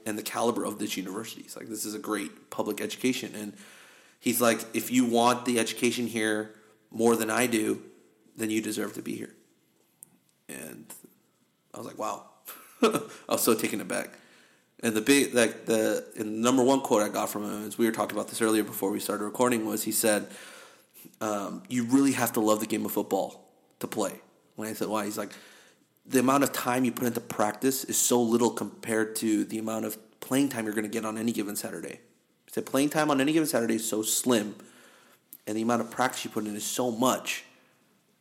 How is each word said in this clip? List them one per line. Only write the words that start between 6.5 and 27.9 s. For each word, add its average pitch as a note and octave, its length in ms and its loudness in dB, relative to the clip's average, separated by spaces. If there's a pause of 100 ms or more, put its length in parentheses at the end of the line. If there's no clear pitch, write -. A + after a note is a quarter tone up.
more A#2 260 4
than A2 140 0
I A#2 160 2
do, G#2+ 340 2 (560)
then A2 140 -4
you A2 100 0
deserve G#2+ 340 -6
to - 80 -12
be G#2 140 -8
here." A2+ 180 -12 (1120)
And C#2 360 -14 (880)
I - 40 -12
was A#2 80 -10
like, F#2 120 -14
"Wow." G#2 280 -6 (300)
<laughs> - 260 -4
I A3 180 4 (280)
was A2 140 0
so A#2+ 120 6
taken A2 260 -2
aback. F2+ 300 -6 (680)
And A#2 140 0
the A2 60 2
big, C3+ 340 4
like, A2+ 300 2
the, A2 400 2 (140)
and G#2+ 80 -4 (100)
the - 20 -4
number B2 240 6
one C3+ 180 6
quote G#2+ 220 4
I G#2 60 0
got G#2+ 220 -2
from G#2 140 -6
him G#2 220 -6
is, G#2 120 -10
we A#2 80 4
were A2+ 60 2
talking G#2 220 -2
about G#2 140 -4
this - 140 -4
earlier A2 200 4
before G2+ 280 -2
we G#2 100 -2
started G#2 240 -4
recording, A#2 400 0
was G#2+ 200 -2
he A2 60 -4
said, G#2 380 2 (920)
um, G2 480 -6
"You B2 140 -2
really C3+ 280 4
have A2+ 220 0
to A#2+ 60 2
love G#2+ 200 4
the A2 60 -4
game G#2+ 180 -2
of G#2 80 -4
football - 560 -2 (320)
to - 60 -6
play." G2 260 -2 (440)
When A2 120 -8
I A2 60 -8
said, G2+ 140 -4
"Why?" G#2 180 -2
He's G#2 100 -6
like, G#2 160 -8 (720)
"The - 160 2
amount C3+ 240 6
of B2 80 0
time B2+ 320 0
you A#2 80 2
put B2+ 140 -2
into A#2 140 0
practice - 640 0
is - 120 -4